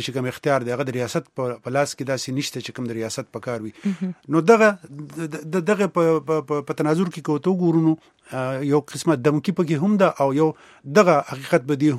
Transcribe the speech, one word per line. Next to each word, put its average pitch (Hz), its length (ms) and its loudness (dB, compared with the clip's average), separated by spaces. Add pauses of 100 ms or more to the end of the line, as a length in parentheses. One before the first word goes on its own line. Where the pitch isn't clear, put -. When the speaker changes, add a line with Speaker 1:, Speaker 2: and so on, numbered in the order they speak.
Speaker 1:
چې - 80 -8
کوم 127 120 -4
اختیار 135 360 -2
دی، 120 100 -6
هغه 123 120 -4
د 131 60 -6
ریاست 127 340 -4 (120)
په، 123 280 -4
په 127 60 -10
لاس 139 260 -2
کې 139 80 -8
داسې 131 260 -4
نشته 131 300 -6
چې 113 120 -10
کوم 127 140 -8
د 117 60 -6
ریاست 110 400 -8
په 113 80 -10
کار 117 220 -6
وي. 107 100 -10 (140)
Speaker 2:
مهم. 185 280 -4 (160)
Speaker 1:
نو 156 120 2
دغه 214 360 6 (140)
د، 143 340 -10
د، 151 180 -10
د 160 160 -6
دغه 190 280 0
په، 165 320 2
په، 151 220 -2
په، 143 200 -4
په 143 120 -6
تناظر 156 300 0
کې 170 180 -6
که 151 100 -4
ورته 147 200 -2
وګورو، 170 300 2
نو، 160 140 4 (360)
ا، 131 300 -4
یو 147 180 2
قسمه 143 360 -2
دمکي 147 360 0
پکې 170 200 -2
هم 190 260 2
ده، 185 220 4
او 139 140 2
یو 156 200 2 (320)
دغه 160 460 6
حقیقت 135 300 0
به 139 140 -2
دې 143 240 4